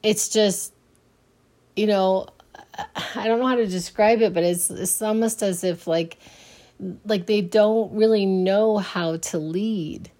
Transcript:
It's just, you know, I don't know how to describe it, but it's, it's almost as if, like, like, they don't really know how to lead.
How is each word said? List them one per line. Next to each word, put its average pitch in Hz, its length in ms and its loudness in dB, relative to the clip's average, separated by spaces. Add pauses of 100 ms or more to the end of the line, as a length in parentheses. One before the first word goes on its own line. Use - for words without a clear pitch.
It's 214 260 0
just, 208 460 0 (1000)
you 208 100 0
know, 190 400 2 (880)
I 208 140 -4
don't 233 100 2
know 254 80 0
how 254 80 2
to 233 120 2
describe 208 540 2
it, 202 140 2
but 170 80 2
it's, 175 280 0
it's 185 300 -4
almost 220 420 -2
as 190 200 -2
if, 175 240 -4
like, 165 320 -2 (840)
like, 202 220 -2
they 208 140 2
don't 214 540 2
really 214 320 4
know 196 520 2
how 170 400 -4
to 170 200 -6
lead. 175 800 -6